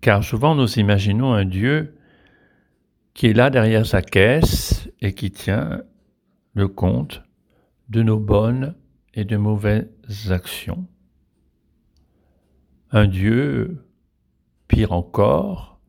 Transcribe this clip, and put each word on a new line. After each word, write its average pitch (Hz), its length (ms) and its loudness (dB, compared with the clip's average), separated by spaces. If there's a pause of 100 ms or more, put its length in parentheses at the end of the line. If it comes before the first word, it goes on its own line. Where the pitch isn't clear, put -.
Car 104 200 4
souvent 120 320 0
nous 127 260 0
imaginons 104 520 2
un 101 140 2
Dieu 127 480 -2 (1200)
qui - 140 0
est 110 60 4
là 123 160 4
derrière 113 360 2
sa 95 160 0
caisse - 880 0 (100)
et 98 140 -4
qui 98 180 -8
tient - 500 -4 (720)
le 98 140 0
compte 117 560 -4 (640)
de 113 160 0
nos 110 160 2
bonnes 113 560 0 (380)
et 110 100 -6
de 104 140 -4
mauvaises 104 500 0 (440)
actions. - 540 -8 (2000)
Un 107 160 4
Dieu, 117 760 -2 (840)
pire 110 240 2
encore 117 960 -2